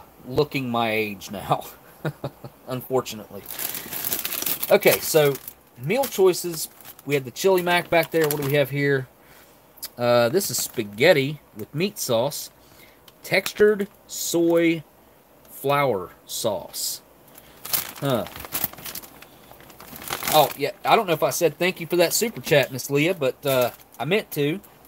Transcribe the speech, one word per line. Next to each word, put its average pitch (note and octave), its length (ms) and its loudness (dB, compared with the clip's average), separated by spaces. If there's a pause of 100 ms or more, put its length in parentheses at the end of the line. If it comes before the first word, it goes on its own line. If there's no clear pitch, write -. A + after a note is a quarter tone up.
(260)
looking C3+ 420 -2
my A#2 220 0
age G#2+ 400 -2
now, - 340 -4 (540)
<laughs> - 480 -14
unfortunately. A#2+ 760 -6 (1300)
Okay, D#3 300 4
so D3 360 2 (460)
meal G#3+ 240 0
choices. F3 640 0 (380)
We C#3 80 0
had C3+ 100 -2
the A#2+ 60 -10
chili F#3+ 320 2
mac F3 260 0
back E3 220 2
there. D#3+ 160 2
What D3 140 -2
do C#3 80 -2
we C#3+ 60 2
have C#3 160 2
here? C#3+ 360 0 (920)
Uh, A#2+ 320 4
this F3+ 220 0
is B2+ 60 -4
spaghetti C3+ 840 2 (160)
with C#3 160 -12
meat F3 260 -4
sauce. B2 520 -2 (720)
Textured G3+ 640 2 (220)
soy E3+ 720 2 (640)
flour C3+ 640 0 (160)
sauce. - 720 -6 (1000)
Huh. B2+ 240 0 (2000)
Oh, D3 240 6
yeah, C#3 140 -2 (120)
I C#3 100 6
don't G#3+ 120 4
know E3+ 80 2
if - 80 0
I C#3+ 80 2
said D3+ 260 2
thank F3+ 240 0
you E3 60 -10
for F3 100 0
that E3+ 160 4
super A3 300 -2
chat, C3+ 280 4
Miss C3 200 -8
Leah, D3+ 240 2
but, C#3 320 -4
uh, B2+ 240 2 (280)
I A#2+ 60 -6
meant F#3+ 280 -2
to. D3+ 280 -2 (280)